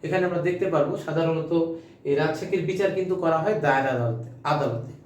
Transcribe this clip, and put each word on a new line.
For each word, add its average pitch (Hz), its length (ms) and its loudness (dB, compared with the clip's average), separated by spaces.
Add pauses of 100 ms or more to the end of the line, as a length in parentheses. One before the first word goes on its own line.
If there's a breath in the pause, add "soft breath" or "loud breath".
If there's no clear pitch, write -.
এখানে 180 240 0
আমরা 175 180 -2
দেখতে 180 260 0
পারবো 143 200 2 (120)
সাধারণত 160 460 0 (580 loud breath)
এই 143 120 4
রাজসাক্ষীর 160 480 0
বিচার 190 280 2
কিন্তু 185 160 0 (100)
করা 160 200 2
হয় 214 120 2 (100)
দায়ের 139 280 4
আদালতে, 120 340 -2 (160)
আদালতে। 139 480 -2 (140)